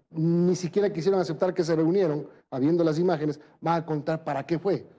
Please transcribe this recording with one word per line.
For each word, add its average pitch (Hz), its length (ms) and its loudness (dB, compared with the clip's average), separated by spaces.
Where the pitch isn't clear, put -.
ni 170 440 2
siquiera 196 380 0
quisieron 185 260 0
aceptar 180 340 0
que 180 100 -2
se 160 120 0
reunieron, 160 520 2
habiendo 156 320 2
las 160 160 2
imágenes, 156 400 0
van 165 220 0
a 165 40 -10
contar 160 380 -4
para 139 220 -6
qué 165 140 -2
fue. - 260 -2